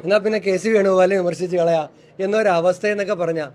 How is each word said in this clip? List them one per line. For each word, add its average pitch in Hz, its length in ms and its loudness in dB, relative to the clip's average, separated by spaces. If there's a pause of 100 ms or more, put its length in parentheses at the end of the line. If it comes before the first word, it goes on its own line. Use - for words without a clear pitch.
എന്നാൽ 196 220 2
പിന്നെ 214 200 -2
കെ 185 160 0
സി 220 140 0
വേണുഗോപാലിനെ 190 460 4
വിമർശിച്ച് 175 400 -4
കളയാം 160 260 0 (360)
എന്നൊരവസ്ഥ 185 600 0 (100)
എന്നൊക്കെ 202 300 -4
പറഞ്ഞാൽ 160 300 -4